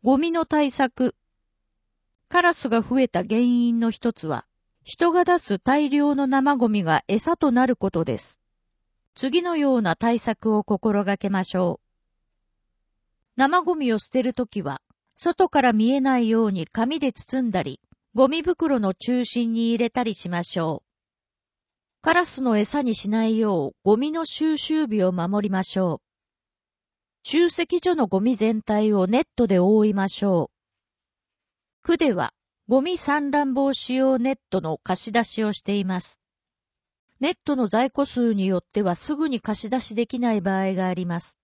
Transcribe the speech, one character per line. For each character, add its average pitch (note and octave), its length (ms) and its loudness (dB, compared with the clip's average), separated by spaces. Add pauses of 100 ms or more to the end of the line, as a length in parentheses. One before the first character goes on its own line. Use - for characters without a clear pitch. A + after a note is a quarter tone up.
ゴ C4 160 4
ミ E4 140 0
の E4 160 -2
対 D4+ 240 0
策。 B3+ 440 -2 (1120)
カ F4 120 2
ラ F4 140 4
ス - 120 -8
が A3+ 140 2
増 B3+ 200 0
え B3+ 60 4
た F3 160 -2
原 A3 180 -2
因 A#3+ 380 2
の A3+ 120 0
一 A#3 200 -4
つ - 140 -10
は、 D3 220 -6 (360)
人 - 280 0
が F4 120 4
出 F4 140 4
す G3+ 220 -2
大 C#4+ 300 2
量 C#4+ 260 2
の C#4 100 0
生 C4+ 300 2
ゴ A#3+ 120 2
ミ G#3 160 0
が D#3+ 240 2
餌 D#4 300 0
と C#4+ 140 2
な B3 120 4
る B3 120 2
こ G3 160 -2
と E3 140 -2
で B2 120 -4
す。 - 240 -16 (720)
次 C#4+ 300 -2
の F4 120 -2
よ C#4+ 200 2
う A#3 80 2
な E3+ 120 0
対 A#3 220 0
策 A3 380 -2
を G#3 80 0
心 G3+ 400 0
が G3 140 -2
け G3 120 -4
ま F#3+ 140 -2
し - 140 -8
ょ F3+ 220 -2 (1600)
う。 - 40 -12
生 D4+ 220 2
ゴ E4+ 140 -2
ミ C4+ 180 -2
を G#3+ 60 0
捨 - 100 -12
て B3+ 140 0
る A#3+ 100 -2
と B3 140 -6
き G3 160 -8
は、 C#3 180 -8 (400)
外 F4 280 0
か C#4 140 2
ら A#3+ 100 4
見 A3 180 2
え C#4 80 2
な C4 180 2
い A#3 120 2
よ A3+ 160 2
う G#3 60 0
に F3+ 140 -4
紙 B3 320 -4
で C#4 140 0
包 - 340 -6
ん A3+ 60 -2
だ F#3 100 -2
り、 C#3 200 -8 (320)
ゴ C4 160 4
ミ D#4+ 120 -2
袋 D#4+ 380 0
の G3 140 0
中 B3 320 -2
心 A#3 260 -2
に A3+ 200 0
入 A#3 60 0
れ A#3 120 0
た B3 140 -4
り A3 120 -4
し - 140 -10
ま F3 140 -4
し - 180 -6
ょ D#3+ 240 -4
う。 - 40 -20 (1120)
カ D#4+ 120 2
ラ F4 120 2
ス - 160 -10
の A#3+ 160 2
餌 A#3+ 260 0
に A#3 120 0
し - 140 -8
な A3+ 160 0
い A3 120 0
よ F#3+ 340 0
う、 - 120 -20
ゴ G#3+ 140 4
ミ D4 160 -2
の E4 100 -4
収 D#4 320 -2
集 D#4 320 -2
日 G#3+ 160 0
を F#3 80 2
守 F#3+ 380 -2
り - 20 -4
ま F#3+ 120 -2
し - 140 -6
ょ F3+ 180 0
う。 - 40 -10 (1200)
集 E4+ 260 2
積 F4 320 -2
所 F4+ 140 2
の C4+ 120 0
ゴ F#3+ 140 0
ミ A#3 160 0
全 A3 240 0
体 G#3+ 320 2
を F#3+ 140 2
ネ A3+ 120 2
ッ D#4+ 40 0 (120)
ト A#3+ 100 2
で F#3 140 4
覆 G#3 240 4
い G#3+ 100 2
ま G3 140 -2
し - 160 -6
ょ F3+ 300 0
う。 - 1300 -20
区 E4+ 140 0
で C#4+ 160 2
は、 D#3+ 200 -4 (360)
ゴ C4 120 4
ミ F4 160 -4
散 C#4+ 320 -2
乱 C#4 240 0
防 C#4 200 0
止 - 220 -4
用 C4 240 2
ネ C4 140 0
ッ - 40 -6 (120)
ト F#3 120 -2
の D#3+ 200 -6
貸 - 220 -6
し A3 80 -10
出 A3+ 140 0
し - 180 -6
を G#3+ 80 -2
し G3 100 -8
て G3+ 140 -4
い G3+ 80 -2
ま F#3 160 -4
す。 - 220 -16 (960)
ネ D4 120 -2
ッ F4 120 -4
ト C#4+ 140 -2
の B3 100 0
在 A3+ 240 0
庫 C#4+ 140 0
数 A#3+ 260 0
に G3 160 0
よ F#3+ 120 0
っ - 40 -16
て - 180 -4
は F3+ 140 0
す - 200 -6
ぐ D#4 120 -2
に B3+ 140 -4
貸 - 220 -6
し A3 60 -8
出 B3+ 120 -2
し - 140 -10
で A3+ 120 -2
き B3 120 -8
な A#3+ 120 0
い G#3+ 80 0
場 F#3+ 220 -2
合 F#3+ 140 -2
が F#3 120 -2
あ F#3 60 -2
り F3+ 120 -6
ま E3+ 140 -4
す。 - 240 -20